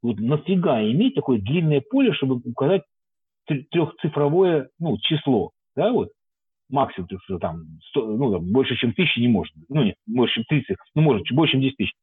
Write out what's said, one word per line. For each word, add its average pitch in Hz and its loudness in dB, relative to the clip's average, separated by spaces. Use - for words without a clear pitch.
Вот 113 -2
нафига 151 0
иметь 139 2
такое 123 0
длинное 143 2
поле, 262 2
чтобы 131 0
указать 143 0
тр-, 139 -4
трёхцифровое, 156 0
ну, 160 -2
число, 131 0
да, 180 2
вот? 208 -2
Максимум, 127 -4
так 95 -10
сказать, 92 -6
там, 82 -6
сто, 123 -2
ну, 110 -2
там, 90 -2
больше, 131 2
чем 120 -2
тысяча 165 0
не 123 2
может 95 0
быть. 78 -20
Ну, 143 2
нет, 101 -2
больше, 117 0
чем 113 -4
тридцать, - -2
ну, 151 2
может, 135 2
ч-, 120 -6
больше, 143 2
чем 135 2
десять 131 -2
тысяч. 101 -4